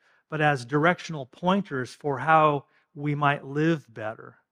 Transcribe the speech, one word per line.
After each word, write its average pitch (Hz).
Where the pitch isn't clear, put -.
but 156
as 143
directional 151
pointers 175
for 139
how 151
we 147
might 143
live 147
better. 110